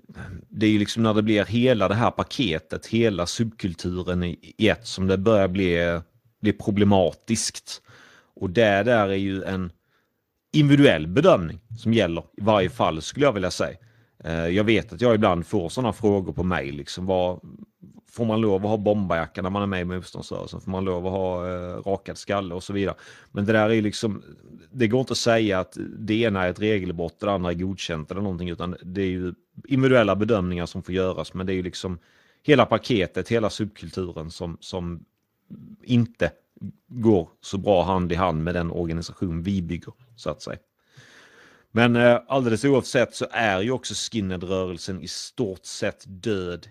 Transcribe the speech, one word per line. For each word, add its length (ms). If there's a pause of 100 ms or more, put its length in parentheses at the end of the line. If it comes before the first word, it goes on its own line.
(480)
det 180
är 40
ju 80
liksom 240
när 120
det 80
blir 220
hela 440
det 60
här 160
paketet, 760
hela 400
subkulturen 960
i, 340
i 120
ett 180
som 200
det 120
börjar 300
bli, 520 (400)
bli 120
problematiskt. 1300 (520)
Och 160
det 320
där 260
är 60
ju 300
en 280 (800)
individuell 540
bedömning 540 (180)
som 140
gäller 300 (140)
i 40
varje 300
fall, 320
skulle 240
jag 60
vilja 180
säga. 280 (460)
Eh, 220
jag 180
vet 280
att 80
jag 140
ibland 320
får 220
såna 240
frågor 400
på 100
mig, 300
liksom, 340
"Vad, 340 (720)
får 140
man 160
lov 240
att 60
ha 60
bomberjacka 640
när 80
man 120
är 40
med 140
i 40
motståndsrörelsen? 760
Får 100
man 140
lov 220
att 60
ha, 360
eh, 340
rakad 360
skalle?" 360
Och 80
så 100
vidare? 240 (360)
Men 120
det 80
där 180
är 40
ju 80
liksom, 400 (500)
det 160
går 120
inte 120
att 60
säga 420
att 160 (220)
det 160
ena 300
är 60
ett 100
regelbrott 600
och 40
det 60
andra 180
är 40
godkänt 560
eller 100
någonting, 300
utan 320
det 200
är 80
ju 240 (340)
individuella 480
bedömningar 500
som 160
får 120
göras, 400
men 120
det 60
är 40
ju 60
liksom 360 (440)
hela 240
paketet, 640
hela 220
subkulturen 800
som, 300
som 440 (800)
inte 480 (580)
går 400 (120)
så 180
bra 240
hand 300
i 20
hand 300
med 100
den 160
organisation 720
vi 200
bygger, 300 (240)
så 140
att 120
säga. 160 (1120)
Men, 260
eh, 300
alldeles 380
oavsett 500
så 160
är 300
ju 100
också 240
skinhead-rörelsen 1080
i 80
stort 580
sett 400
död 640